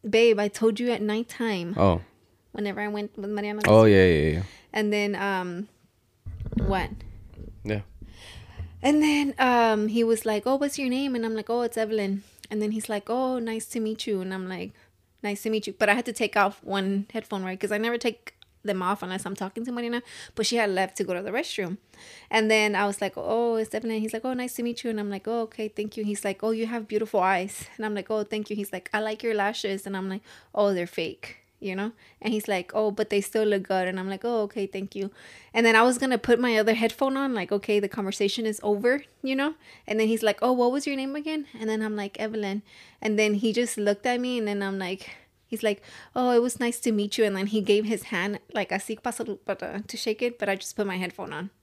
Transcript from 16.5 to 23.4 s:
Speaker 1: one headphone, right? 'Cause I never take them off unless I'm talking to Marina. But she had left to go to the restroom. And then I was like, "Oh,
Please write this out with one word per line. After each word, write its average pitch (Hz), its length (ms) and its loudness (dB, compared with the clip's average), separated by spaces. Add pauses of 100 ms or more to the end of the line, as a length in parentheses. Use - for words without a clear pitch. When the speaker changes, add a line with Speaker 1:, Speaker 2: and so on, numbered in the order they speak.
Speaker 1:
one 196 500 -2
headphone, 214 300 -6
right? 185 160 -6
'Cause 208 140 -2
I 208 60 0
never 233 200 0
take - 360 -4 (280)
them 190 200 -2
off 190 200 -2
unless 185 240 -6
I'm 196 100 -6
talking 208 280 -6
to 247 80 -6
Marina. 240 300 -4 (320)
But 214 120 -2
she 233 100 0
had 214 140 2
left 185 280 0
to 202 60 0
go 180 100 -2
to 180 80 -4
the 202 80 -6
restroom. 202 480 -4 (520)
And 220 200 4
then 214 260 4
I 202 100 2
was 202 140 -4
like, 190 160 -4
"Oh, 233 400 0